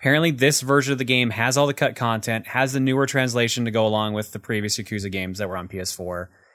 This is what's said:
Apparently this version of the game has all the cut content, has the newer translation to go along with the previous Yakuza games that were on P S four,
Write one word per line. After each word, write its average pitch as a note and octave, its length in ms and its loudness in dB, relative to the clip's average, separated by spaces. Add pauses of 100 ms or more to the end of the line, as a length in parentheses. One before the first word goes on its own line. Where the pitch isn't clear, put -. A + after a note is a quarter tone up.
Apparently D#3 300 4
this C3+ 280 4
version C#3 320 2
of C3+ 60 0
the C3 80 -2
game B2 240 4
has A#2 280 0
all C#3+ 100 4
the C#3+ 60 0
cut C3+ 220 -2
content, A2+ 520 -2
has C3 260 0
the C3+ 80 0
newer C3 240 2
translation A#2+ 580 0
to A2+ 80 -2
go A2 160 4
along G#2+ 260 0
with G#2+ 200 -6
the G#2+ 60 -10
previous G#2 380 -4
Yakuza G2+ 320 -6
games F#2+ 300 -6
that G2+ 80 -4
were F#2 80 -6
on F2+ 140 -8
P G2+ 100 -10
S F2+ 140 -8
four, F2+ 360 -8 (260)